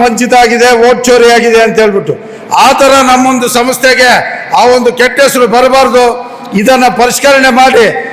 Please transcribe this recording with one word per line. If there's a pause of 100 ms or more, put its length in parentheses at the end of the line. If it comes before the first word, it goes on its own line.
ವಂಚಿತ (100)
ಆಗಿದೆ, (120)
ವೋಟ್
ಚೋರಿ
ಆಗಿದೆ
ಅಂತ
ಹೇಳ್ಬಿಟ್ಟು. (520)
ಆ (120)
ಥರ (180)
ನಮ್ಮೊಂದು (100)
ಸಂಸ್ಥೆಗೆ (500)
ಆ (120)
ಒಂದು (100)
ಕೆಟ್ಟ
ಹೆಸರು
ಬರಬಾರ್ದು. (560)
ಇದನ್ನ (160)
ಪರಿಷ್ಕರಣೆ
ಮಾಡಿ (280)